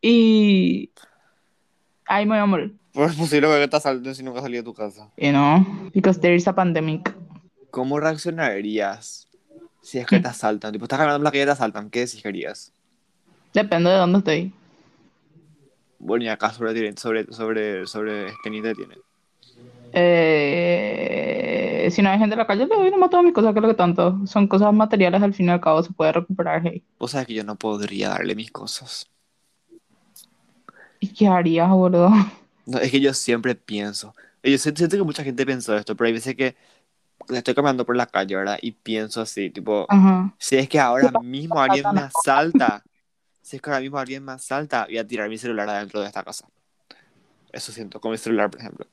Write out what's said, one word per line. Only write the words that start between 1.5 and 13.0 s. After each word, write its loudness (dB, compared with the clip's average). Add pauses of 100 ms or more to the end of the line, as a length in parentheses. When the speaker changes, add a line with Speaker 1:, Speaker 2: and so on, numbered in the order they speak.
Speaker 1:
Ahí 0
me 2
voy 2
a 2
morir. -2 (100)
Speaker 2:
Pues 2
es -6
posible 2 (120)
que 2
te -2
asalten -2
si -16
nunca -10
salí -8
de -6
tu -14
casa. -12
Speaker 1:
Y 0
no, 4 (260)
because 2
there 4
is 2
a 0
pandemic. -2 (600)
Speaker 2:
¿Cómo -4
reaccionarías -4 (560)
si -10
es -8
que 4
Speaker 1:
Mm. -6
Speaker 2:
te -6
asaltan? -4
Tipo, -10
estás -4
caminando 2
en -2
la 2
calle 0
y 2
te 2
asaltan. -4
¿Qué -4
decís -16
que -8
harías? -10 (800)